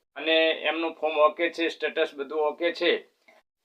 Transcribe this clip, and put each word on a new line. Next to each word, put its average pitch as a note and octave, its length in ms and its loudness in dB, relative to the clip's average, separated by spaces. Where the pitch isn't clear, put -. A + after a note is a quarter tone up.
અને D#3+ 340 2
એમનું D#3+ 420 -2
ફોર્મ D#3 260 -2
ઓકે D#3 320 4
છે, E3 180 -2
સ્ટેટસ D#3+ 460 -4
બધું C#3+ 260 -4
ઓકે D#3+ 320 0
છે, D#3+ 360 -2